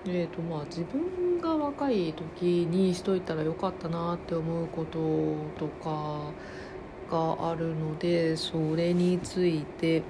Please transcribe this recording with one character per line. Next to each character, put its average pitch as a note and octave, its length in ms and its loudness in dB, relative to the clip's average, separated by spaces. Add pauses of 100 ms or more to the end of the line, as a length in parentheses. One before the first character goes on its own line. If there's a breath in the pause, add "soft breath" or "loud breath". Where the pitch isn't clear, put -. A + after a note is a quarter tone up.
え F3 260 0
ー - 40 -12
と、 E3+ 80 -4
ま E3 200 -4
あ、 - 20 -6
自 E3+ 180 -6
分 F4 580 0
が E4 160 0
若 C#4+ 340 0
い F3 220 2
時 F3 540 2
に F3+ 280 4
し F3+ 80 -4
と G3 120 2
い F#3 60 2
た E3+ 160 -4
ら D#3 60 0
よ D#3+ 120 0
か F#3+ 140 -2
っ F3+ 40 -2
た - 160 -8
な E3+ 260 -2
っ E3+ 40 -4
て F3 160 -6
思 E3 300 0
う - 20 -4
こ D#3+ 180 -4
と D#3+ 140 -6 (600)
と D#3 100 -2 (140)
か D3+ 500 -4 (760 loud breath)
が E3 400 2
あ E3 40 -2
る E3 140 0
の D#3 300 -2
で、 E3+ 380 4
そ D#3+ 380 0
れ E3+ 200 2
に F3 260 4
つ F3+ 260 0
い D#3+ 160 4
て D#3+ 480 2